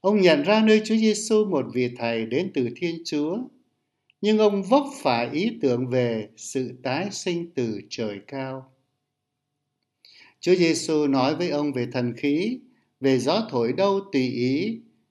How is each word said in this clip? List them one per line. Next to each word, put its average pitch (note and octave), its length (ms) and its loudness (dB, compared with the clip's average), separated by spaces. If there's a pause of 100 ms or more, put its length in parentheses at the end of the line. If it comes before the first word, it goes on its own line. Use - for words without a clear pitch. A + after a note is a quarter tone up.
Ông G3+ 200 2
nhận D#3+ 220 6
ra G#3+ 220 4
nơi A3 200 6
Chúa A3 120 0
Giêsu G#3+ 480 2
một D3+ 300 -2
vị B2+ 220 0
thầy A#2 300 -2
đến D#3 280 -2
từ B2 220 0
Thiên E3+ 280 -6
Chúa, D#3 340 -4 (880)
nhưng G#3+ 140 4
ông G3+ 240 4
vấp B3 200 4 (200)
phải A#2+ 280 0
ý G3 300 -4
tưởng B2+ 260 0
về A#2+ 500 0
sự - 460 -8
tái D3+ 280 -4
sinh E3+ 440 -6
từ A2 340 -4
trời G#2 380 -8
cao. C3 460 -10 (1700)
Chúa F3 140 4
Giêsu D#3+ 520 2
nói C#3 300 2
với F3 140 -2
ông D3 220 -2
về B2 200 -4
thần B2 240 -2
khí, E3+ 440 -2 (400)
về C3 180 4
gió E3+ 320 0
thổi A#2+ 220 0
đâu G3 280 0 (120)
tùy C3 160 0
ý, C#3 520 -2 (300)